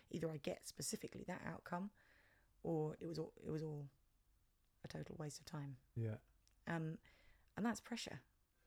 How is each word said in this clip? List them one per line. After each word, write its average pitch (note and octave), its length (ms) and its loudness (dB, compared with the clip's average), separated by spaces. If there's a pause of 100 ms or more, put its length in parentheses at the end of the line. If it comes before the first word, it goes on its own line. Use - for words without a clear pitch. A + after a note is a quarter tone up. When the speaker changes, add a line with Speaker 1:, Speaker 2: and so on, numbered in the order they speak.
(100)
Speaker 1:
either E3 200 4
I D#3 80 0
get - 280 0
specifically - 640 -2
that F3+ 200 -2
outcome, F3+ 420 0 (720)
or D#3 360 4
it E3+ 80 -2
was D#3 100 0
all, D#3+ 140 0 (120)
it - 60 0
was D#3 140 2
all D3 220 -2 (960)
a - 40 -4
total - 300 -4
waste D3+ 220 -2
of - 60 -18
time. C#3+ 280 -2 (220)
Speaker 2:
Yeah. A2+ 180 4 (540)
Speaker 1:
Um, E3 280 2 (600)
and G3+ 100 4
that's A3 140 4
pressure. - 400 -4 (460)